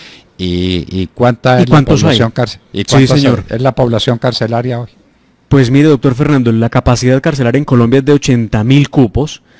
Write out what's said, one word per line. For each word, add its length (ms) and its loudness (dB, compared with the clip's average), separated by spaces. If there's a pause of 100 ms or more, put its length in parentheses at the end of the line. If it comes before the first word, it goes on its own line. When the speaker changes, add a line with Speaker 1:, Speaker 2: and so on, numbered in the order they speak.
(380)
Speaker 1:
¿Y, 520 -4
y 240 -4
cuánta 460 0
Speaker 2:
¿Y 40 2
Speaker 1:
es 60 0
la 40 4
Speaker 2:
cuántos 300 2
hay? 60 2
Speaker 1:
población 220 0
carce-, 280 -6 (140)
y 60 -6
Speaker 2:
Sí, 100 -4
Speaker 1:
cuántas 320 2
Speaker 2:
señor. 280 0
Speaker 1:
es 120 -6
la 120 0
población 440 -2
carcelaria 640 -4
hoy? 80 -14 (580)
Speaker 2:
Pues 240 2
mire, 160 4
doctor 280 2
Fernando, 360 0
la 180 0
capacidad 520 0
carcelaria 380 -2
en 60 -4
Colombia 340 2
es 60 -2
de 60 2
ochenta 540 0
mil 240 2
cupos 540 -2 (160)